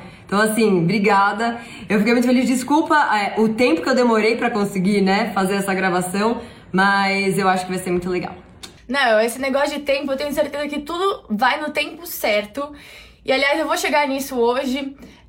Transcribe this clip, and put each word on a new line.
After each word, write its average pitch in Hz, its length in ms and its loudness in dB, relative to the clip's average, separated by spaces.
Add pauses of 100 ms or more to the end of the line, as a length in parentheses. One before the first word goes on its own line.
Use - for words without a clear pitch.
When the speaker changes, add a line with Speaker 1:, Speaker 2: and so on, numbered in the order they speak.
(260)
Speaker 1:
Então, 196 120 -2
assim, 214 440 2
obrigada. 208 760 2 (300)
Eu 208 100 2
fiquei 240 140 2
muito 240 160 4
feliz. 254 180 4
Desculpa, 294 480 2
é, 214 460 0
o 220 80 4
tempo 247 320 2
que - 80 -4
eu 254 80 2
demorei 226 400 4
pra 240 140 -2
conseguir, 202 500 0
né, 196 340 2
fazer 190 200 0
essa 196 200 -2
gravação, 190 680 0 (300)
mas 196 680 2
eu 190 100 2
acho 185 160 2
que 185 80 -8
vai 180 100 -4
ser 180 80 -6
muito 175 180 -2
legal. 180 260 -4 (520)
Speaker 2:
Não, 247 320 2
esse 240 220 0
negócio 277 360 0
de - 40 -6
tempo, 277 320 -2
eu 269 40 -2
tenho 285 160 -4
certeza 294 360 -2
que 294 120 -6
tudo 349 500 -4
vai 254 300 0
no 302 100 -6
tempo - 360 -6
certo. 233 640 -4 (560)
E, 262 60 0
aliás, 277 260 0
eu 302 80 -2
vou 339 120 -2
chegar 294 280 0
nisso 269 300 -6
hoje. 254 580 -2 (340)